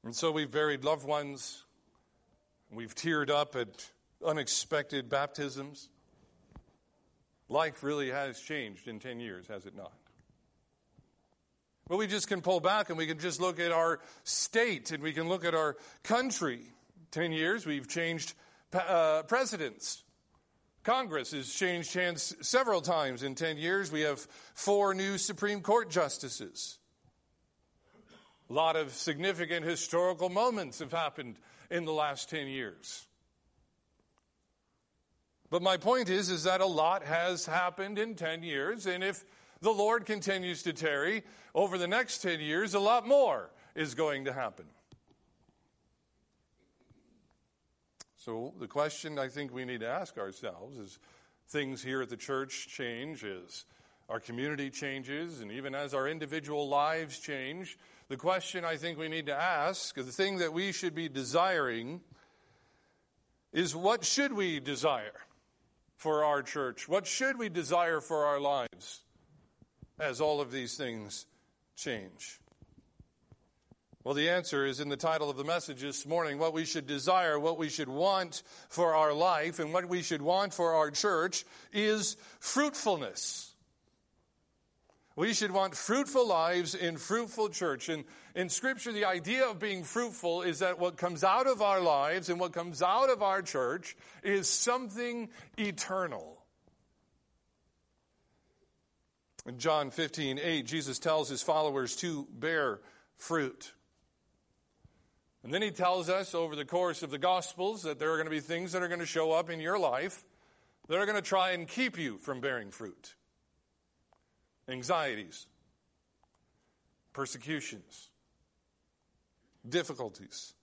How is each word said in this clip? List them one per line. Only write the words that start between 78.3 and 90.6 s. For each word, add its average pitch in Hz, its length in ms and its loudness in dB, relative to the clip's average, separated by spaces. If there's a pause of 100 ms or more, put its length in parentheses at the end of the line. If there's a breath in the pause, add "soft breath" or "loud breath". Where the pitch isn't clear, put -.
for 170 260 4
our 156 200 6
life, 165 460 2
and 156 120 -2
what 180 160 0
we 180 140 0
should 156 180 -2
want 180 320 2
for 165 220 4
our 156 160 6
church 175 560 2 (260 loud breath)
is 214 460 2 (200 loud breath)
fruitfulness. 202 1120 0 (1700 soft breath)
We 208 160 2
should 202 200 0
want 190 240 2
fruitful 269 500 2
lives 175 480 2
in 170 220 -2
fruitful 220 540 -2
church. 160 380 -2
And 156 160 -4 (300 loud breath)
in 180 140 0
Scripture, 254 420 -2
the 208 140 0
idea 196 440 2
of 190 120 -6
being 190 240 -2
fruitful 180 580 -2
is 170 160 0
that 180 220 0